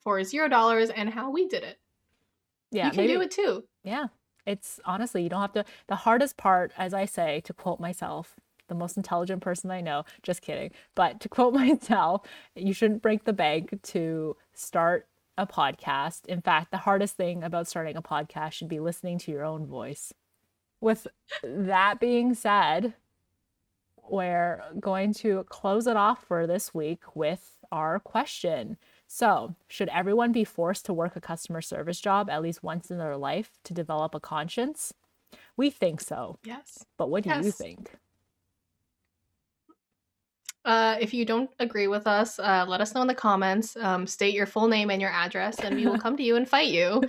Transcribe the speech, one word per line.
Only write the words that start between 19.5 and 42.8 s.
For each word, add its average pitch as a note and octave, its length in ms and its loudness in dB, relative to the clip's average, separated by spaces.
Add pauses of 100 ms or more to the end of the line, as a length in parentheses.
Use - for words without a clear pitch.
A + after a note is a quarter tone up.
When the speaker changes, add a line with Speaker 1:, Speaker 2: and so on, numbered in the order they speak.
Speaker 2:
voice. C3 480 -12 (680)
With A3 260 0 (380)
that F#3+ 560 2
being A#3+ 320 2
said, G3+ 640 2 (1160)
we're F3 500 0 (200)
going G3 340 0
to F#3+ 340 0
close G#3+ 380 0
it A#3 100 2
off G#3+ 280 4
for E3+ 220 0
this F3 280 -2
week D#3+ 280 -4 (120)
with D#3 440 -4 (120)
our D#3+ 300 -2
question. E3 760 -4 (300)
So, F#3+ 480 0 (140)
should G3 220 -4
everyone G#3 420 2
be A3+ 120 2
forced E3+ 420 -4
to G3+ 60 -4
work E3+ 220 -2
a F3 60 -12
customer E3 420 -10
service E3 380 -8
job G3+ 280 0
at D#3 140 -2
least E3 220 -6
once E3+ 260 -8
in F3+ 80 -6
their D3+ 180 -4
life C#3+ 360 -4 (100)
to - 100 -16
develop D#3+ 420 -4
a D#3 60 -10
conscience? G3+ 720 -6 (640)
We C#4 140 2
think E3 300 -2
so. - 440 -10
Speaker 1:
Yes. A#3+ 400 -16 (140)
Speaker 2:
But C#3+ 120 -2
what F#3+ 120 0
do G3+ 80 -2
you D4+ 60 2
Speaker 1:
Yes. G#3 200 -2
Speaker 2:
think? - 360 -14 (2750)
Speaker 1:
Uh, A3+ 360 4
if G#3+ 120 -2
you A#3+ 120 0
don't A#3 340 0
agree G#3+ 300 0
with G#3 180 0
us, G#3+ 320 2
uh, F#3+ 300 4
let F#3 120 0